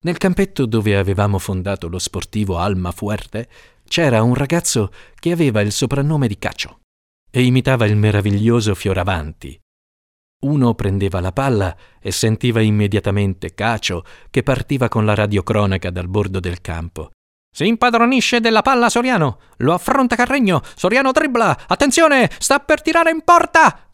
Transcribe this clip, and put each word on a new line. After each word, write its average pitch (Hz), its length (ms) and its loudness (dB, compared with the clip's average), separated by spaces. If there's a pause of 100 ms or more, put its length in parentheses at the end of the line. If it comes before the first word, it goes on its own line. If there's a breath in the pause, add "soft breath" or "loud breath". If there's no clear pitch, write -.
Nel 175 140 -4
campetto 190 480 0
dove 107 300 0
avevamo 98 420 0
fondato 92 500 -6
lo 90 100 -8
sportivo 95 600 -6
Alma 90 340 -2
Fuerte 107 560 -8 (380 soft breath)
c'era 127 360 2
un 123 120 2
ragazzo 135 560 -2 (240 loud breath)
che - 180 -2
aveva 139 280 2
il 104 120 0
soprannome 139 560 0
di 101 100 -4
Cacio - 420 -10 (500)
e 127 120 0
imitava 123 440 2
il 104 100 2
meraviglioso 104 760 2
Fioravanti. 87 840 -4 (840)
Uno 135 320 2
prendeva 98 460 -2
la 90 100 -2
palla 110 460 0 (240 soft breath)
e 104 100 -8
sentiva 113 500 0
immediatamente 101 920 0
Cacio 104 500 -4 (240 loud breath)
che 127 140 -2
partiva 127 460 -2
con 107 160 0
la 107 100 2
radiocronaca 101 760 0
dal 90 180 -8
bordo 95 320 -2
del 87 200 -8
campo. 82 500 -10 (440)
"Si 147 100 -4
impadronisce 233 760 2
della 220 220 2
palla 240 260 2
Soriano, 233 500 0 (200 soft breath)
lo 143 140 0
affronta 240 440 0
Carregno, 240 460 0 (120 loud breath)
Soriano 262 380 0
dribbla, 233 560 0
attenzione, 277 600 2 (100)
sta 277 200 0
per 294 240 0
tirare 330 280 2
in 320 120 -4
porta!" 330 720 4